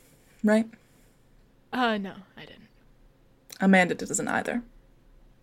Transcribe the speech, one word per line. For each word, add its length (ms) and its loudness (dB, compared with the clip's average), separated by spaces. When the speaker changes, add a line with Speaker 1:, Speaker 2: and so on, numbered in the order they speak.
Speaker 1:
right? 240 2
Speaker 2:
Uh, 260 -2
no, 160 -10
I 40 -20
didn't. 260 -20
Speaker 1:
Amanda 340 4
doesn't 320 -6
either. 360 -4